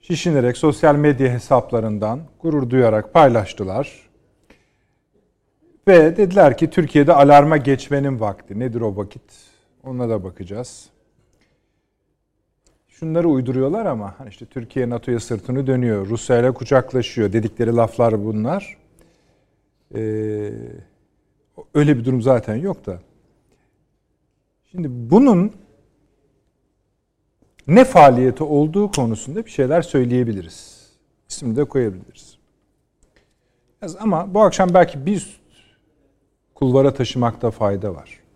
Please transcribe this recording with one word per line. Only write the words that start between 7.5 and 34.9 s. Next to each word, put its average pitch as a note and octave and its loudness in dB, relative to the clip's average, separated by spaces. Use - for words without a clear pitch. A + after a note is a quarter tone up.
geçmenin C#3 -4
vakti." G2+ -8
Nedir A#2+ -6
o G#2+ -4
vakit? G2+ -12
Ona B2 -8
da G#2 -6
bakacağız. F#2+ -16
Şunları E3 -4
uyduruyorlar C3+ -2
ama G#2+ -8
hani C3 -20
işte A2+ -20
Türkiye B2 -8
nato'ya A#2+ -6
sırtını B2+ -6
dönüyor, A#2 -2
Rusya A#2 -2
ile B2+ 2
kucaklaşıyor B2 -2
dedikleri A2+ -2
laflar A2+ 0
bunlar. A2+ -8
Ee, A2 -8
öyle D3 2
bir A2+ -8
durum B2+ -2
zaten A2 0
yok E3+ -10
da. F2+ -12
Şimdi F3 -8
bunun F3 2
ne A3 6
faaliyeti C3 6
olduğu D#3 -2
konusunda C3 -6
bir - -20
şeyler C#3+ 0
söyleyebiliriz. A#2+ -4
İsim A#2 -8
de C#3+ -2
koyabiliriz. A2 -8
Yaz-, F3+ -16
ama F#3+ -4
bu G#3+ 2
akşam F#3 2
belki D#3 2